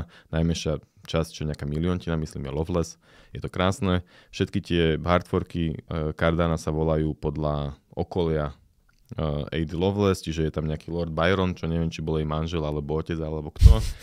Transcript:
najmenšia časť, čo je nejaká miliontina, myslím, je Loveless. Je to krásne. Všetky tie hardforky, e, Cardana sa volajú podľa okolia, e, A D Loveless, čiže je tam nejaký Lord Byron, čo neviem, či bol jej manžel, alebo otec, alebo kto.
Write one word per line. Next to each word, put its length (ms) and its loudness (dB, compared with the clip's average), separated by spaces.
najmenšia 460 0
časť, 240 0
čo 140 -18
je 80 -2
nejaká 100 -8
miliontina, 560 -2
myslím, 300 -8
je 20 -8
Loveless. 380 0
Je 80 -12
to 80 -8
krásne. 540 0
Všetky 260 0
tie 240 2
hardforky, 800 0
e, 400 -4
Cardana 400 2
sa 160 -4
volajú 420 0
podľa 600 -4
okolia, 580 -2
e, 100 -4
A 160 -6
D 100 -4
Loveless, 480 2
čiže 240 -2
je 80 0
tam 160 -4
nejaký 220 -6
Lord 240 -4
Byron, 400 2
čo 160 -4
neviem, 180 0
či 140 -6
bol 160 -2
jej 100 -2
manžel, 380 -2
alebo 320 -4
otec, 240 -4
alebo 320 -6
kto. 260 10